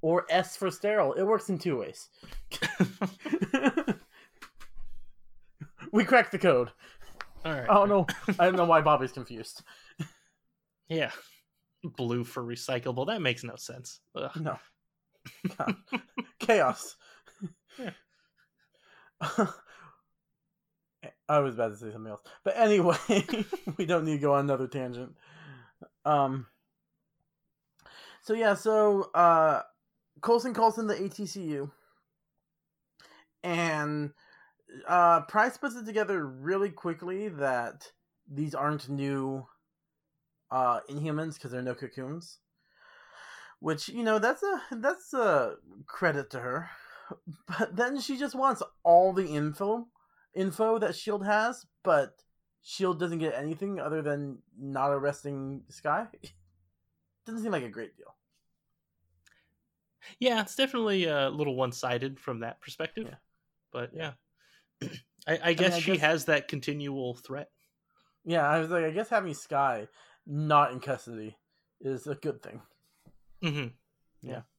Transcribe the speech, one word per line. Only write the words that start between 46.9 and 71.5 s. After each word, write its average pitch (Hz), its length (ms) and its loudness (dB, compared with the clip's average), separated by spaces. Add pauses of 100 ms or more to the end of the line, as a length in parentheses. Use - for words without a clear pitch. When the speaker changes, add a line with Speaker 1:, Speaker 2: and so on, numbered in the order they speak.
Speaker 1:
But 180 280 -4
then 247 240 -2
she 262 180 -6
just 269 180 -6
wants 262 260 0 (220)
all 175 300 8
the 185 140 2
info, 156 600 -2 (480)
info 220 440 2
that 180 160 0
shield 202 300 -4
has, 214 400 0 (180)
but 151 380 2 (400)
shield 180 380 -2
doesn't 170 200 -2
get 156 160 -2
anything 160 440 -6
other 151 220 -2
than 143 380 -4 (180)
not 139 340 -2
arresting 139 800 -4
Skye. 175 440 -4
<laughs> - 1120 -20
Doesn't 226 160 -8
seem 220 120 -2
like 147 100 0
a 117 60 -8
great 107 280 -12
deal. - 160 -20 (2000)
Speaker 2:
Yeah, 240 220 2
it's 196 140 -6
definitely 226 500 0
a 143 240 2
little 143 260 -2
one-sided 127 640 -2
from 120 220 -8
that 113 200 -10
perspective. - 480 -10
Speaker 1:
Yeah. - 60 -18 (560)
Speaker 2:
But 120 240 -10
yeah, 160 160 -8 (340)
<clears throat> - 360 -20 (460)
I, - 0 -
I 156 140 0
Speaker 1:
I 170 60 0
mean, 170 100 4
Speaker 2:
guess 180 180 4
Speaker 1:
I 170 40 0
Speaker 2:
she 165 140 0
Speaker 1:
guess 160 80 0
Speaker 2:
has 156 240 2
that 147 240 2
continual 139 640 -6
threat. 135 340 -12 (760)
Speaker 1:
Yeah, 160 220 2
I 156 120 4
was 160 100 -2
like, 170 140 0
I 160 80 0
guess 208 180 -4
having 190 240 0
Skye 135 540 -2 (400)
not 147 460 2
in 127 80 -8
custody 113 560 -8 (440)